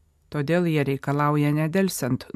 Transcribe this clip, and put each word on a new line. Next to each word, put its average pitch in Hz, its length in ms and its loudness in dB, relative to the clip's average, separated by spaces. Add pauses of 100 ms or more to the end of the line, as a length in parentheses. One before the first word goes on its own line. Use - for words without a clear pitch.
(300)
Todėl 160 400 0
jie 151 160 2
reikalauja 147 640 0
nedelsiant 156 880 0